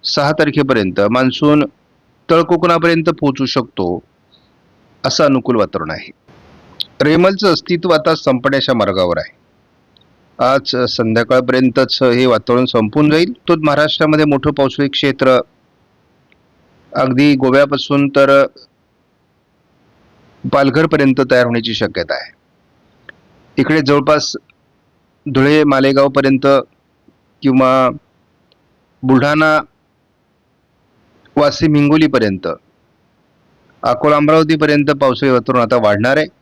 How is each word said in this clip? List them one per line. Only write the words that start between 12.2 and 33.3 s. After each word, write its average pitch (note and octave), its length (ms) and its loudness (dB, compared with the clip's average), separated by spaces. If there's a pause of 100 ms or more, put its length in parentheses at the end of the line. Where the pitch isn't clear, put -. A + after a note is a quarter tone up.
वातावरण B2 400 0
संपून A#2+ 460 0
जाईल. F3 200 0 (160)
तो F3 80 2 (100)
महाराष्ट्रामध्ये D3+ 600 0
मोठं C#3+ 280 0
पावसाळी C#3 360 -2
क्षेत्र C3 500 0 (1500)
अगदी C3 440 2
गोव्यापासून C#3 800 0
तर C#3 280 4 (2000)
पालघरपर्यंत C#3 760 0 (100)
तयार B2 140 2
होण्याची A#2 280 -4
शक्यता F#2 400 -6
आहे. - 180 -12 (1300)
इकडे D#3 240 0
जवळपास C#3+ 540 0 (920)
धुळे, C#3+ 380 2
मालेगावपर्यंत C3+ 840 0 (960)
किंवा C3 460 2 (1120)
बुलढाणा, D3 560 2 (1800)
वाशिम, D3 400 0
हिंगोलीपर्यंत, C#3 720 0 (1400)